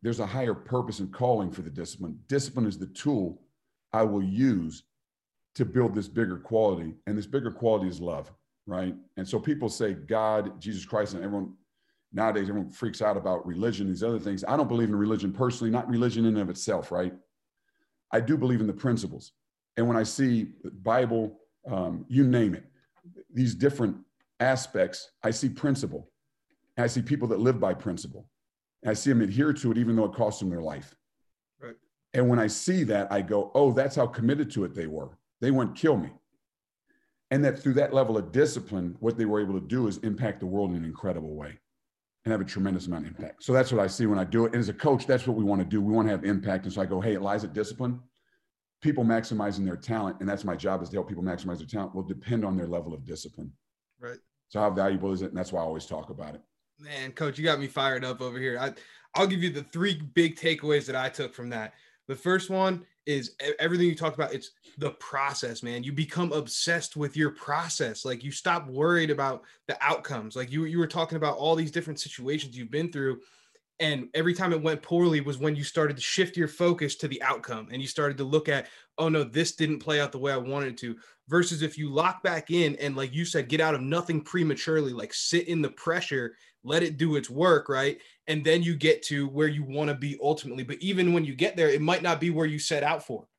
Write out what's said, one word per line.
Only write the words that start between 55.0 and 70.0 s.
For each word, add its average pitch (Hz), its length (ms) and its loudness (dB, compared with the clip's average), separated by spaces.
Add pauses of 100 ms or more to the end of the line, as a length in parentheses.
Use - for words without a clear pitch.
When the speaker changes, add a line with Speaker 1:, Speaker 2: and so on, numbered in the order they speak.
Speaker 1:
is 92 100 -2
it? 90 60 -4
And 90 100 -8
that's 90 140 -6
why 87 80 -2
I 82 60 -2
always 80 200 -6
talk 78 240 -10
about 73 240 -14
it. - 80 -18 (380)
Speaker 2:
Man, 139 320 -12
Coach, 139 260 -4
you 151 60 -4
got 151 160 4
me 139 80 -4
fired 135 360 0
up 127 180 -6
over 127 180 -6
here. 127 200 -4
I, 131 140 -4 (400)
I'll 196 140 4
give 185 160 0
you 175 80 0
the 143 140 -6
three 170 360 -2
big 165 340 2
takeaways 151 520 0
that 131 80 -4
I 131 140 -2
took 127 220 -6
from 120 180 -10
that. 110 260 -8 (320)
The 135 80 -6
first 185 340 0
one 190 380 0 (180)
is 139 300 -2 (120)
e-, 151 120 2
everything 175 260 4
you 170 80 4
talked 156 220 -2
about. 151 180 -2
It's - 160 -8 (300)
the 143 140 -2
process, 135 680 -4
man. 123 220 -6
You 135 100 -6
become 160 380 -2
obsessed 160 640 -2
with 147 200 -4
your 151 140 2
process. 151 720 -4
Like, 123 200 -6
you 143 80 -8
stop 170 360 -2
worried 156 440 2
about 135 320 -2 (240)
the - 120 -4
outcomes. 139 560 -2